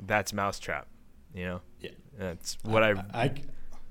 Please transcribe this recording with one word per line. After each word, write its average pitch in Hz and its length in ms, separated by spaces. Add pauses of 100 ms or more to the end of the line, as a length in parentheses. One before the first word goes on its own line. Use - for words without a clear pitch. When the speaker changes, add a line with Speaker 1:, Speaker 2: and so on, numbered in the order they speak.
Speaker 1:
that's 104 260
mousetrap, 98 540 (480)
you 90 120
know? 90 140 (200)
Speaker 2:
Yeah. - 100 (260)
Speaker 1:
That's 92 460
what 110 220
I 107 60
Speaker 2:
I, 98 220
I, 117 220 (560)